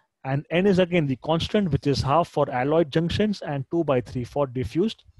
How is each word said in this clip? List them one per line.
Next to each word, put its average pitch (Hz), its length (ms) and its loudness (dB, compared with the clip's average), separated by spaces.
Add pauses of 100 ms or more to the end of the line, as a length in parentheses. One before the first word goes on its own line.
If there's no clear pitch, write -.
(240)
and 139 260 -4
N 180 160 2
is 190 120 4
again 175 280 2
the 131 100 0
constant, 170 560 -2
which 143 140 -2
is 135 160 0
half 156 260 2
for 147 220 -2
alloy 143 340 2
junctions 175 560 0
and 143 300 -6
two 170 140 0
by 135 180 2
three 123 220 -8
for 143 220 -2
diffused 131 580 -4 (160)